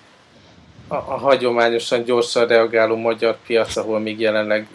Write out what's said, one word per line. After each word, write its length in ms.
a, 60
a 240
hagyományosan 840
gyorsan 420
reagáló 500
magyar 500
piac, 300
ahol 220
még 220
jelenleg 540